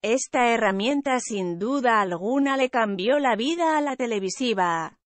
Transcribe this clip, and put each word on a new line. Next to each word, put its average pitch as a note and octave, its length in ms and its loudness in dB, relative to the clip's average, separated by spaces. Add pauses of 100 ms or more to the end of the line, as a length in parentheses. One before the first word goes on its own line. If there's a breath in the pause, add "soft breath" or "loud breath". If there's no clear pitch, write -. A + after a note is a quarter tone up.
Esta A#3+ 480 0
herramienta A#3 720 0
sin F3+ 360 -4
duda A#3 440 0
alguna A#3+ 560 0
le B3+ 120 2
cambió A3 500 0
la B3 180 2
vida D#4+ 400 0
a D4 40 0
la C#4 140 -2
televisiva. F#3+ 1120 -2